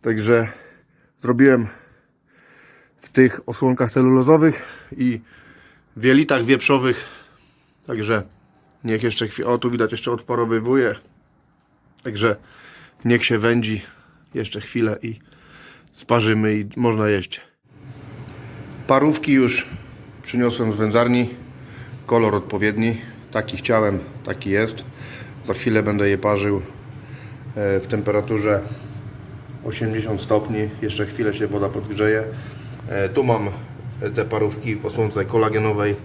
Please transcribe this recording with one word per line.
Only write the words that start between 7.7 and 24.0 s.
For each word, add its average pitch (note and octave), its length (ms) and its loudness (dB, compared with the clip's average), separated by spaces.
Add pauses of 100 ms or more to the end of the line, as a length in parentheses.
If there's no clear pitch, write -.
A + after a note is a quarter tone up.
Także A2 360 -2 (600)
niech A2 180 0
jeszcze A2+ 260 -2
chwilę, - 200 -6
o, A#2+ 100 2
tu B2 120 -2
widać, A#2 220 0
jeszcze A#2+ 200 -4
odparowywuje. A#2 840 0 (1080)
Także G#2+ 340 0 (680)
niech A#2+ 200 4
się A#2 140 2
wędzi A2 440 0 (520)
jeszcze G#2+ 260 -6
chwilę A2 420 -2
i A2+ 160 -10 (760)
sparzymy A2 600 2
i G#2 220 -2
można A2 320 2
jeść. G2 320 -2 (1500)
Parówki D3 460 4
już C3 340 4 (560)
przyniosłem A#2+ 500 0
z G#2 40 -2
wędzarni. A#2+ 580 2 (720)
Kolor A2 280 4
odpowiedni. G#2+ 640 0 (340)
Taki G#2+ 260 -4
chciałem, G#2+ 420 2 (260)